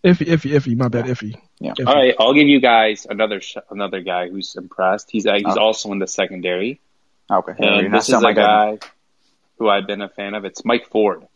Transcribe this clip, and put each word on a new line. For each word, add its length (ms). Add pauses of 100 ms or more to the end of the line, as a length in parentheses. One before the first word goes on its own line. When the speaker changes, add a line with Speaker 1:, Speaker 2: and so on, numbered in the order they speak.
Speaker 1:
Iffy, 240
iffy, 240
iffy. 240
My 120
bad, 200
Speaker 2:
Yeah. 60
Speaker 1:
iffy. 200 (240)
Speaker 2:
Yeah. 140
Speaker 1:
Iffy. 160
Speaker 3:
All 60
right, 260
I'll 140
give 140
you 120
guys 500
another 300
sh-, 160 (140)
another 300
guy 280
who's 280
impressed. 540
He's, 160
uh, 80
he's 100 (120)
Speaker 2:
Oh. 40
Speaker 3:
also 320
in 60
the 80
secondary. 760 (500)
Speaker 2:
Okay. 280
Speaker 3:
And 60 (180)
Speaker 2:
You're 80
not 80
Speaker 3:
this 100
is 80
Speaker 2:
stealing 80
Speaker 3:
a 40
Speaker 2:
my 60
guy. 420
Speaker 3:
guy 120 (680)
who 100
I've 180
been 160
a 60
fan 260
of. 100
It's 200
Mike 240
Ford. 480